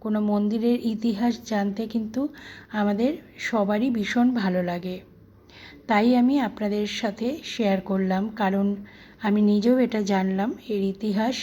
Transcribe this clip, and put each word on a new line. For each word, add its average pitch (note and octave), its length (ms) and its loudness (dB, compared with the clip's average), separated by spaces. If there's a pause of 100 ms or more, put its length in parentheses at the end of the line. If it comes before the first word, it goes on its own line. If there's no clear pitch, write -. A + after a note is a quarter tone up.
কোনো G#3+ 200 -2
মন্দিরের G#3+ 640 2
ইতিহাস A3+ 480 0 (100)
জানতে G3+ 420 -2
কিন্তু A3 340 -4 (500)
আমাদের G#3+ 420 0 (260)
সবারই G#3+ 520 0
ভীষণ A#3 440 2
ভালো F#3+ 280 0
লাগে। F3 340 -6 (880)
তাই G#3+ 300 4
আমি B3 240 4
আপনাদের G#3 460 -2
সাথে A3 400 -4 (180)
শেয়ার G3 360 0
করলাম, F#3+ 480 0
কারণ G3 380 0 (540)
আমি G#3 220 2
নিজেও G#3 360 4
এটা A#3+ 240 0
জানলাম F#3+ 480 0 (180)
এর G#3 140 -2
ইতিহাস, G#3+ 600 -2